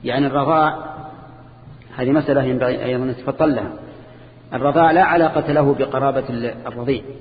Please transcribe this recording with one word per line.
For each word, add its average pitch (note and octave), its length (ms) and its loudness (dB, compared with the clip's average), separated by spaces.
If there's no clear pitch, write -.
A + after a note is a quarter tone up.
يعني B2+ 220 0
الرضاع D3+ 680 0
هذه B2+ 140 -2
مسألة C#3+ 320 2
ينبغي B2+ 420 0
أيضا B2+ 200 -2
نتفطن C3+ 440 -2
لها. A2 240 -2
الرضاع C#3+ 380 4
لا F3 140 6
علاقة D#3 480 2
له C#3+ 220 4
بقرابة C3+ 560 -2
ال-، A#2 360 -8
الرضيع. A#2+ 360 -4